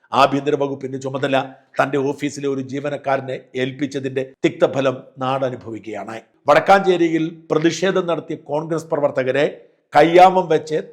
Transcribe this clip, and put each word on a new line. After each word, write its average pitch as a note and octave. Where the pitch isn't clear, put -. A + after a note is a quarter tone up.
ആഭ്യന്തര C#3+
വകുപ്പിന്റെ C3+
ചുമതല C3+
തന്റെ C#3
ഓഫീസിലെ C#3+
ഒരു C3+
ജീവനക്കാരനെ C3+
ഏൽപ്പിച്ചതിന്റെ C3+
തിക്തഫലം C3+
നാടനുഭവിക്കുകയാണ്. A2+
വടക്കാഞ്ചേരിയിൽ E3
പ്രതിഷേധം E3+
നടത്തിയ D#3
കോൺഗ്രസ് D#3
പ്രവർത്തകരെ C3+
കയ്യാമം F3
വെച്ച് D3+